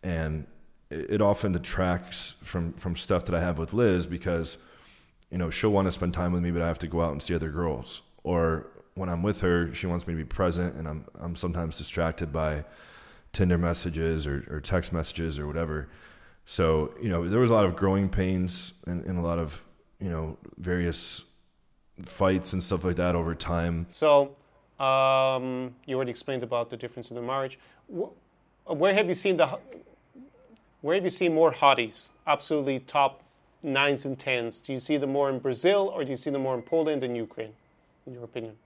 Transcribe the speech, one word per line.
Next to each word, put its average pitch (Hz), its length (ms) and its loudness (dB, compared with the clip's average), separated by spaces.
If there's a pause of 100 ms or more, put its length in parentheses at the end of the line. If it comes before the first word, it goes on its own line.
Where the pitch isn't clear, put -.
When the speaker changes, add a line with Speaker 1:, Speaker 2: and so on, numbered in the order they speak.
Speaker 1:
And 78 440 -2 (440)
it, 76 200 -6
it 104 120 2
often 101 300 4
detracts - 880 -2
from, 85 300 -4
from 87 240 -4
stuff 90 300 2
that 87 100 0
I 82 40 2
have 87 180 0
with 82 140 -4
Liz 98 360 4
because, 85 500 -4 (720)
you 90 80 -4
know, 85 120 -2
she'll 107 200 2
wanna 95 220 4
spend 87 200 -2
time 87 200 0
with 87 100 2
me, 87 80 0
but 85 120 0
I 82 40 0
have 85 140 -2
to 82 80 -6
go 82 140 0
out 80 100 0
and 73 100 -6
see 87 120 -2
other 80 160 -2
girls. 78 520 -4 (220)
Or 82 440 2 (260)
when 92 140 -4
I'm 85 140 -2
with 101 200 0
her, 87 320 4
she - 120 -6
wants 87 200 -2
me 85 80 -4
to 80 40 -4
be 76 60 -4
present, 87 500 0
and 80 140 -8
I'm, 76 160 -8 (160)
I'm 85 160 -8
sometimes 85 420 -4
distracted 82 540 -4
by 76 320 -2 (680)
Tinder 90 260 4
messages 82 680 0
or, 69 240 -4
or 76 100 -6
text 90 320 -2
messages 82 460 -4
or 73 80 -6
whatever. 76 420 -4 (580)
So, 80 540 2
you 113 80 -2
know, 87 200 0
there 110 120 4
was 120 100 6
a 113 40 6
lot 107 100 8
of 87 120 2
growing 95 320 2
pains 92 640 -2 (140)
and, 87 180 -4
and 90 140 -4
a 85 40 -2
lot 85 160 0
of, 76 240 -6 (380)
you 98 100 -4
know, 80 280 -6 (180)
various 87 680 -2 (840)
fights 95 460 2
and 92 100 -2
stuff 90 220 -2
like 87 120 0
that 87 180 2
over 82 200 0
time. 85 560 -2
Speaker 2:
So, 143 440 4 (460)
um, 131 960 2 (120)
you 131 100 -2
already 131 140 0
explained 123 320 -4
about 117 280 -2
the 123 60 -8
difference 120 340 -10
in 117 60 -10
the 120 60 -6
marriage. 131 360 -4 (280)
Wh-, 185 240 -6 (560)
where 180 280 2
have 202 140 4
you 180 60 0
seen 190 220 0
the 160 100 6
ho-, 165 140 -8 (1200)
where 156 140 0
have 190 100 0
you 185 60 0
seen 170 240 2
more 160 180 6
hotties, - 580 4 (160)
absolutely 143 540 0
top 135 420 0 (400)
nines 139 440 2
and 135 120 -4
tens? 120 420 -2
Do - 120 -10
you 131 80 -4
see 151 160 0
them 135 160 0
more 139 180 2
in 131 80 -2
Brazil, 185 560 2
or 165 80 -2
do 135 80 -4
you 131 60 -4
see 147 140 -4
them 139 120 -2
more 131 120 -2
in 117 80 -4
Poland 151 420 0
and 123 120 -2
Ukraine, 110 360 -8 (540)
in 131 80 -14
your 120 100 -14
opinion? 113 300 -10 (120)